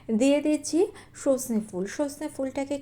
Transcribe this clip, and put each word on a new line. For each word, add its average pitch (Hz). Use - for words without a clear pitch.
দিয়ে 277
দিচ্ছি 302
সজনে 247
ফুল। 180
সজনে 294
ফুলটাকে 277